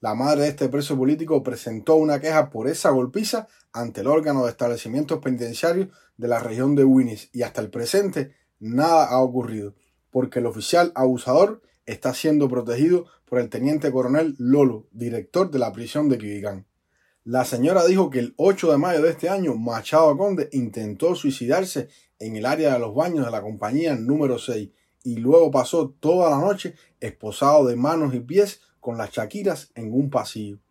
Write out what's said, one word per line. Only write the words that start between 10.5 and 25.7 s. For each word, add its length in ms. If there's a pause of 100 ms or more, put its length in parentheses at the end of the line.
abusador 680 (240)
está 280
siendo 340
protegido 560 (220)
por 140
el 100
teniente 400
coronel 480
Lolo, 540
director 580
de 80
la 140
prisión 360
de 80
Quibicán. 500 (580)
La 200
señora 400
dijo 240
que 120
el 160
ocho 340
de 80
mayo 240
de 80
este 180
año, 280
Machado 600
Conde 360
intentó 640
suicidarse 720 (320)
en 160
el 100
área 280
de 40
los 160
baños 320
de 60
la 100
compañía 540
número 420
seis 320 (320)
y 140
luego 340
pasó 400